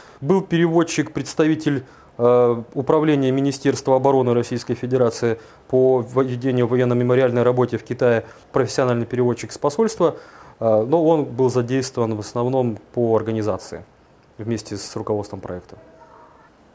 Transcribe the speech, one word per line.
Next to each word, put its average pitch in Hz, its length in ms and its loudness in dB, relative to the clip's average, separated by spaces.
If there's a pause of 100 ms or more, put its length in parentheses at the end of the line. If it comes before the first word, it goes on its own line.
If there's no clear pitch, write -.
(200)
Был 175 220 0
переводчик, 165 720 0
представитель, 151 720 -2 (360)
э, 120 440 4 (100)
управления 147 560 2
Министерства 135 640 0
обороны 131 380 2
Российской 120 400 -2
Федерации 120 640 0 (300)
по 127 360 2 (120)
ведению 123 500 0
военно-мемориальной 123 800 2
работе 123 340 2
в - 60 -8
Китае 120 400 0 (280)
«Профессиональный 123 540 0
переводчик 120 460 -2
с - 80 -12
посольства», 180 560 0 (440)
э, 110 280 2
но 160 180 2
он 156 200 2
был 123 260 0
задействован 123 640 -2
в 107 60 -8
основном 120 580 -2 (140)
по 117 220 0
организации 104 680 -4 (560)
вместе 107 380 -8
с - 180 -12
руководством 104 460 -6
проекта. - 360 -14 (960)